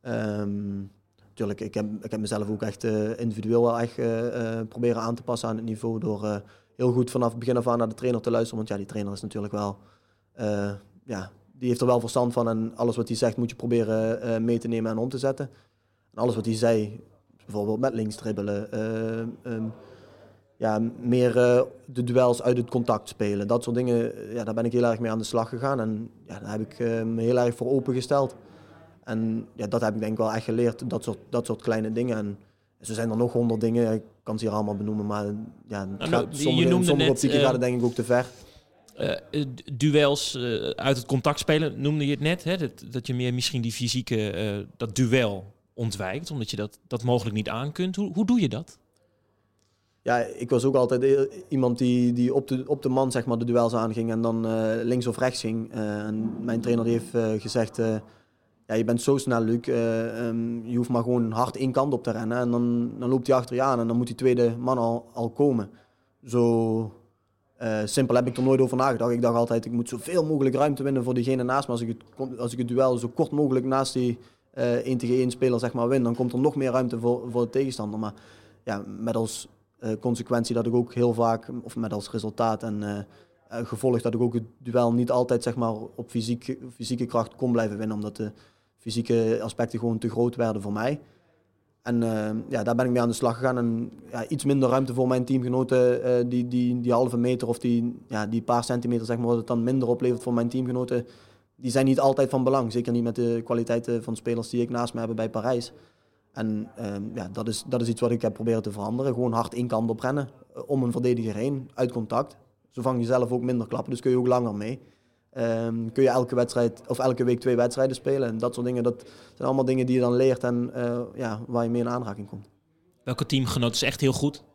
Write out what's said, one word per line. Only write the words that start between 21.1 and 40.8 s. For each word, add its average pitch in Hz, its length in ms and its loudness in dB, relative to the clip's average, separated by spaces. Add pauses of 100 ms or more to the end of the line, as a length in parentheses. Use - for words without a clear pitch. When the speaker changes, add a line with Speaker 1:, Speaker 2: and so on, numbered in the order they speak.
Speaker 1:
eh, 123 240 6 (240)
de 123 180 -4
duels 120 380 4
uit 123 140 4
het 120 140 -2
contact 117 380 0
spelen. 101 380 -2
Dat 117 160 2
soort 120 140 -2
dingen, 120 400 0
eh, 107 180 -12
ja, 117 100 -6
daar 110 100 -4
ben 113 100 0
ik 117 80 0
heel 120 120 4
erg 113 160 2
mee 113 100 -2
aan 113 80 -2
de 110 60 -4
slag 113 240 -2
gegaan 131 320 -2
en 110 300 -4 (160)
ja, - 140 -12
daar 104 100 -12
heb 107 100 -4
ik, 107 180 -8
eh, 117 240 -2
me 113 200 -2
heel 123 160 4
erg 123 160 2
voor 123 160 -4
opengesteld. 135 680 0 (680)
En 110 500 -2
ja, 110 120 -8
dat 117 140 0
heb 110 140 0
ik 110 60 -4
denk 107 120 -2
ik 110 60 -4
wel 110 140 0
echt 113 120 -4
geleerd, 117 460 0
dat 117 120 -4
soort, 107 160 -6 (100)
dat 120 180 -2
soort 110 160 -6
kleine 110 300 -2
dingen. 120 240 -2
En 101 220 -6 (420)
zo - 120 -10
zijn 113 180 -2
er 110 60 0
nog 120 160 2
honderd 117 280 2
dingen, 117 320 2
ik 110 100 -2 (200)
kan 110 160 -6
ze 110 60 -6
hier 104 100 0
allemaal 107 220 0
benoemen, 104 300 -4
maar 104 180 -2 (440)
ja, 104 120 -8
het 98 180 -8
Speaker 2:
Nou, - 120 -4
Speaker 1:
gaat, - 0 -
Speaker 2:
nou, 165 200 2
je 156 60 -10
Speaker 1:
sommige, 143 280 2
in 170 60 4
Speaker 2:
noemde 180 160 4
Speaker 1:
sommige 156 220 4
Speaker 2:
net, 131 80 4
Speaker 1:
optieken 139 220 2
Speaker 2:
eh, 143 60 4
Speaker 1:
gaat 131 80 6
het 120 80 0
denk 123 180 2
ik 120 60 2
ook 120 100 2
te 120 100 -2
ver. 123 220 2 (680)
Speaker 2:
eh, - 160 -2
eh, - 60 -2 (380)
d-, - 80 -16 (180)
duels, 143 540 4
eh, 123 80 -4 (280)
uit 135 260 2